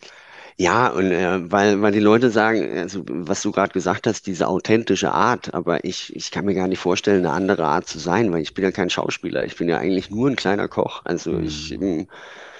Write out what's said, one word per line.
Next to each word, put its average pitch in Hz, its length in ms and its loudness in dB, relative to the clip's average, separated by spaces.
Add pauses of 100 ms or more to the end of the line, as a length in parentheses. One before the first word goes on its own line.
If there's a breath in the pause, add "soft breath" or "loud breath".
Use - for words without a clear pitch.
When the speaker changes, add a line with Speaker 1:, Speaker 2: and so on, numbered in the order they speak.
(580 loud breath)
Speaker 1:
ja, 101 320 4
und, 92 220 2
äh, 87 400 0
weil, 101 300 4
weil 107 120 4
die 107 60 4
Leute 110 320 6
sagen, 107 460 2
also 92 300 -6
was 85 360 -4
du 104 80 -2
grad 98 220 0
gesagt 90 340 -2
hast, 104 200 -4
diese 92 200 -2
authentische 98 640 2
Art, 107 400 0
aber 85 320 -2
ich, - 300 -10
ich - 160 -10
kann - 140 -4
mir 98 100 0
gar 92 120 0
nicht 92 120 -2
vorstellen, 92 460 2
eine 76 100 0
andere 92 320 2
Art 82 200 0
zu - 120 -12
sein, 87 340 2
weil 82 80 0
ich - 120 -8
bin 95 120 -4
ja 92 60 2
kein 90 180 -2
Schauspieler, - 560 -4
ich - 120 -10
bin 85 120 0
ja 82 100 2
eigentlich 92 320 -2
nur 120 180 0
ein 120 80 -2
kleiner 95 300 -2
Koch. - 380 -4
Also 82 340 -2
ich, 78 320 -6
Speaker 2:
Mhm. - 100 -8
Speaker 1:
ähm, 92 260 -2 (520 loud breath)